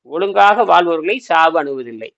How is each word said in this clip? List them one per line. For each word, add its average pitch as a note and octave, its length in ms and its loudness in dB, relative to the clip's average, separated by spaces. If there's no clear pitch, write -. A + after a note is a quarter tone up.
ஒழுங்காக G3 640 0
வாழ்பவர்களை F3 540 0
சாவு E3 460 0
அணுகுவதில்லை. A#2+ 540 -12